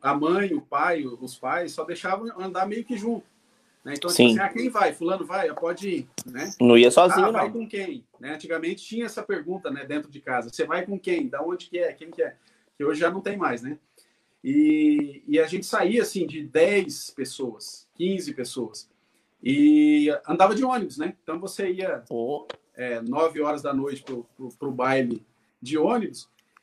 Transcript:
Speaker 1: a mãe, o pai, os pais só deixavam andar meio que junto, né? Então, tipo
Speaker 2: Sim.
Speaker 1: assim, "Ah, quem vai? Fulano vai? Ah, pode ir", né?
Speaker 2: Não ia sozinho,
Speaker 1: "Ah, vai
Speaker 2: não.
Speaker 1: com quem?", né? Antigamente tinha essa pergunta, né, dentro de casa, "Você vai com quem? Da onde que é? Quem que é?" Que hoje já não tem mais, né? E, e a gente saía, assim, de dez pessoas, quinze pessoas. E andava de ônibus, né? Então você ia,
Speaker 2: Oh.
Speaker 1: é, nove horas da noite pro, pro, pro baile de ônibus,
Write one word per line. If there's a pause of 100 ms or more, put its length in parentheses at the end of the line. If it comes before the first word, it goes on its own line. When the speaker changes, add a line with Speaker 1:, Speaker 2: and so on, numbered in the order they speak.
Speaker 1:
a
mãe,
o
pai,
os
pais
só
deixavam (140)
andar
meio
que
junto, (600)
né?
Então,
tipo
Speaker 2:
Sim.
Speaker 1:
assim,
"Ah,
quem
vai?
Fulano
vai?
Ah,
pode
ir", (160)
né?
Speaker 2:
Não
ia
sozinho,
Speaker 1:
"Ah,
vai
Speaker 2:
não.
Speaker 1:
com
quem?", (160)
né?
Antigamente
tinha
essa
pergunta,
né,
dentro
de
casa,
"Você
vai
com
quem?
Da
onde
que
é?
Quem
que
é?" (420)
Que
hoje
já
não
tem
mais,
né? (680)
E,
e
a
gente
saía,
assim,
de
dez
pessoas,
quinze
pessoas. (520)
E (180)
andava
de
ônibus,
né?
Então
você
ia,
Speaker 2:
Oh. (300)
Speaker 1:
é,
nove
horas
da
noite
pro, (100)
pro,
pro
baile (360)
de
ônibus, (360)